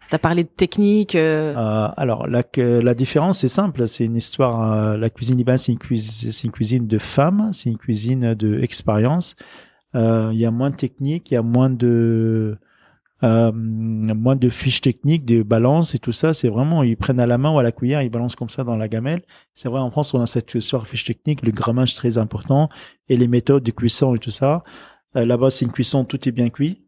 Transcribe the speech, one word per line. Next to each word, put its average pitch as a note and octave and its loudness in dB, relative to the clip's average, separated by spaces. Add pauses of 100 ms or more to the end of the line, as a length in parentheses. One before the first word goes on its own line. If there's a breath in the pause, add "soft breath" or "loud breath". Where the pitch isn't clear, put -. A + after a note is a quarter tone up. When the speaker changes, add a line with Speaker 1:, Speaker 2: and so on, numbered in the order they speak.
(100)
Speaker 1:
T'as D#3+ -2
parlé E3+ 0
de D#3+ -14
technique, G#3 0
euh D#3 0
Speaker 2:
Euh, G#2+ 0
alors, A#2 -2
la, A#2+ 0
que, - -4
la A#2+ 4
différence, D3 0
c'est C3 2
simple. C3+ 0
C'est - -2
une A#2 -2
histoire, A2+ 0
euh, G#2+ 0
la A2+ 0
cuisine B2 -2
libanaise, B2+ 2
c'est B2 0
une A2+ -2
cuis-, A#2+ -2
c'est A2 -4
une A2 -4
cuisine A#2 -2
de G#2+ 2
femmes, G3 0
c'est B2 -4
une A2+ -4
cuisine A#2 -2
de G#2+ 0
expérience. B2+ 0 (600 loud breath)
Euh, A2+ 2
il A2+ -2
y A2+ 2
a A#2 2
moins B2 -2
de C3+ -6
technique, C#3 -4
il C#3 0
y - 2
a A#2 0
moins A#2+ 2
de, A2+ 2 (640 soft breath)
euh, A2+ 4
moins A2 -2
de B2 2
fiches - -2
techniques, C#3+ 0
de A#2 2
balance B2 2
et B2 0
tout A#2+ -6
ça. D#3+ 0
C'est B2+ 0
vraiment, D3 0
ils A2+ 2
prennent B2+ 0
à A#2+ 2
la A#2+ 2
main C#3+ 0
ou D#3 2
à C3 4
la A#2 2
cuillère, C#3 -2
ils B2 -2
balancent A#2 -6
comme A#2 -10
ça - -8
dans A#2 -4
la A2 -4
gamelle. B2+ -4 (320 soft breath)
C'est - -8
vrai, C3 -2
en B2 -4
France, C#3+ -4
on B2+ 2
a A#2 0
cette - -4
histoire A2+ -2
fiche - -8
technique, C#3 -4
le A2+ 2
grammage A#2+ 0
très A#2+ -2
important C3+ 0 (400 loud breath)
et B2+ 2
les A#2+ 4
méthodes B2 2
de A#2 -4
cuisson A#2+ 0
et A#2 -2
tout A2+ -8
ça. D3 0 (540 loud breath)
Euh, A#2+ 0
là-bas, B2 2
c'est C3 0
une A2+ -2
cuisson, C3 0
tout C3 -6
est B2 -2
bien A#2+ 0
cuit. D#3 -4